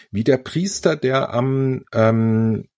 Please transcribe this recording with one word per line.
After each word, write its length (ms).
wie 120
der 140
Priester, 580
der 380
am, 600
ähm, 760